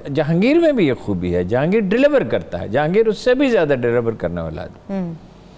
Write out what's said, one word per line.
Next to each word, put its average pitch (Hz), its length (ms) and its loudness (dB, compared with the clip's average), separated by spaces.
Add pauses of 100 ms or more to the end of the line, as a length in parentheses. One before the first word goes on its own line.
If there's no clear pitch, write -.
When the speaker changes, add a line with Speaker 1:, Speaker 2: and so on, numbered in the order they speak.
(100)
Speaker 1:
जहांगीर 165 500 2
में 311 160 4
भी 190 100 4
ये 127 100 2
खूबी 90 340 -4
है, 90 180 0
जहांगीर 151 340 0
deliver 240 420 2
करता 101 340 -4
है, 95 120 -8
जहांगीर 165 380 2
उससे 247 260 0
भी 277 160 2
ज़्यादा 165 240 2
deliver 120 400 0
करने 87 260 -6
वाला 80 220 -8
आदमी। - 320 -12
Speaker 2:
हम्म। 175 220 -8 (420)